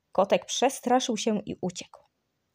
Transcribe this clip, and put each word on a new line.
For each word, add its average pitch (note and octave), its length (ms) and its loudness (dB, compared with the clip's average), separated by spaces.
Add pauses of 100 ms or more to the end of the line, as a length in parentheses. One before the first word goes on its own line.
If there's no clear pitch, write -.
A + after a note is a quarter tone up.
(120)
Kotek F#3+ 340 2
przestraszył B3 680 0
się G#3+ 300 -2
i - 140 -6
uciekł. - 400 -8 (540)